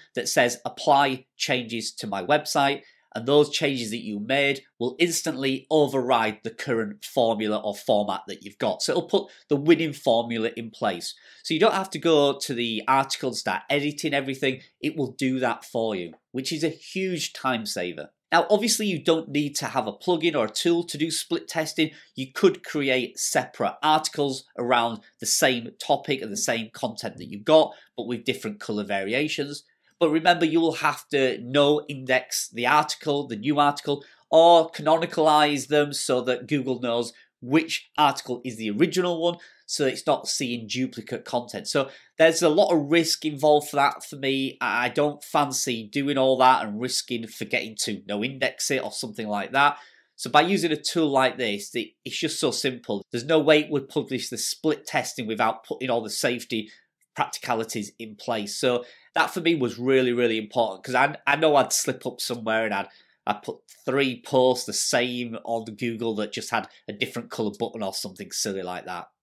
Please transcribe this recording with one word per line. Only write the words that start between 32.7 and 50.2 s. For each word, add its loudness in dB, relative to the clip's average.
the -6
new 0
article, 0
or 8
canonicalize 2
them 2
so 0
that -2
Google -2
knows -2
which 0
article 0
is -10
the -4
original 0
one, 0
so -2
it's -4
not 0
seeing -6
duplicate -6
content. -6
So -2
there's 6
a 6
lot 4
of 0
risk 2
involved 2
for -4
that 0
for -14
me. -2
I 0
don't -2
fancy -2
doing -2
all 4
that 6
and -8
risking -6
forgetting -6
to -6
no -4
index -4
it -2
or -8
something -10
like -6
that. 4
So -10